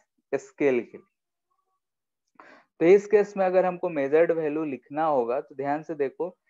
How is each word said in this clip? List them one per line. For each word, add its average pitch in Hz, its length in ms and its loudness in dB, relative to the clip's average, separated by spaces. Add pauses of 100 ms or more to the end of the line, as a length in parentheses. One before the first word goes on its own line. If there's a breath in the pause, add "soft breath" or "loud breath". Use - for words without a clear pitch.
(340)
scale 135 480 -2
के 101 160 -16
लिए। - 100 -20 (1700 loud breath)
तो 160 60 2
इस 202 220 6
case 208 300 2
में 190 80 0
अगर 185 200 2
हमको 180 260 -4
measured 156 420 2
value 156 320 -4
लिखना 143 400 -8
होगा 131 360 -2
तो 151 140 -18
ध्यान 143 280 -6
से 160 120 -10
देखो, 147 400 -6 (140)